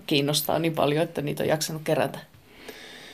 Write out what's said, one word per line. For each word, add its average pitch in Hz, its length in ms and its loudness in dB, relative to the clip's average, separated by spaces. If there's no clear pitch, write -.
kiinnostaa 147 520 2
niin 165 160 0
paljon, 156 300 4
että 165 180 -2
niitä 147 200 -2
on 127 60 2
jaksanut 156 340 0
kerätä? 147 360 0